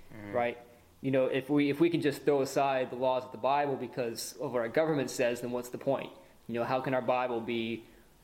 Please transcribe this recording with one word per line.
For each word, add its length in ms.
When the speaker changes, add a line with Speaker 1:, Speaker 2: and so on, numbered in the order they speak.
Speaker 1:
Mm. 200
Speaker 2:
right? 240
You 80
know, 160
if 240
we, 200
if 100
we 100
can 120
just 220
throw 180
aside 500
the 40
laws 280
of 80
the 60
Bible 380
because 640
of 140
what 60
our 100
government 400
says, 320
then 100
what's 180
the 80
point? 340
You 80
know, 80
how 160
can 140
our 80
Bible 400
be 420